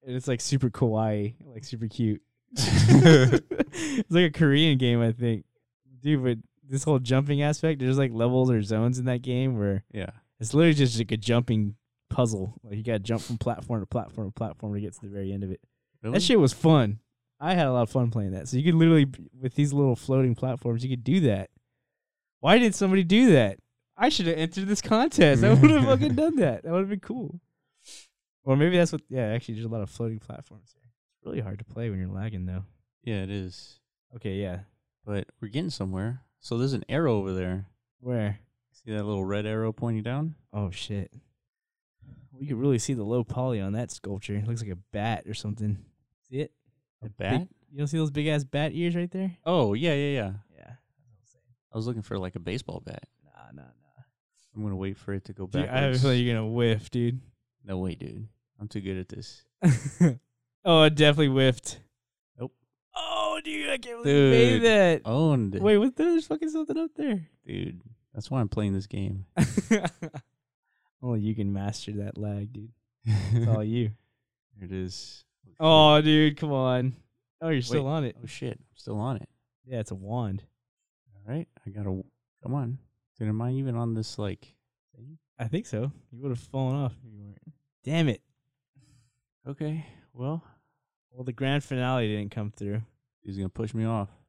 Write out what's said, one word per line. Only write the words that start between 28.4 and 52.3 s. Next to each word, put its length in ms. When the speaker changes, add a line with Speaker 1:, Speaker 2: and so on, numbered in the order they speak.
Speaker 1:
Or 120
maybe 220
that's 140
what, 160
yeah, 180
actually, 280
there's 120
a 40
lot 120
of 80
floating 300
platforms 520
here. 160
It's 100
really 140
hard 180
to 60
play 260
when 80
you're 100
lagging, 380
though. 160
Speaker 2:
Yeah, 220
it 60
is. 500
Speaker 1:
Okay, 220
yeah. 240
Speaker 2:
But 220
we're 80
getting 220
somewhere. 520
So 180
there's 160
an 140
arrow 300
over 140
there. 340
Speaker 1:
Where? 400
Speaker 2:
See 200
that 120
little 200
red 220
arrow 260
pointing 320
down? 320
Speaker 1:
Oh, 180
shit. 420
We 160
could 100
really 220
see 160
the 80
low 220
poly 360
on 120
that 180
sculpture. 460
It 100
looks 160
like 80
a 60
bat 340
or 80
something. 420
See 80
it? 140
Speaker 2:
A 40
Speaker 1:
A 20
big 80
Speaker 2:
bat? 320
Speaker 1:
You 60
don't 100
see 100
those 140
big-ass 320
bat 300
ears 200
right 160
there? 340
Speaker 2:
Oh, 300
yeah, 200
yeah, 180
yeah. 200
Speaker 1:
Yeah. 140
Speaker 2:
I 40
was 120
looking 140
for, 140
like, 200